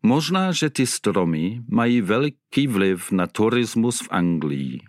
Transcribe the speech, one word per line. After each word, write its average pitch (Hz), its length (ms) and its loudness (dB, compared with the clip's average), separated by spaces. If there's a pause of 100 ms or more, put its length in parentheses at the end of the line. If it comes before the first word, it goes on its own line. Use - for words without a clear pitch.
Možná, 160 460 2
že 160 180 0
ty 131 180 0
stromy 92 800 -2
mají 117 340 2
veliký 135 680 0
vliv 95 440 0
na 90 160 0
turismus 117 760 0
v - 100 -12
Anglii. 73 760 -2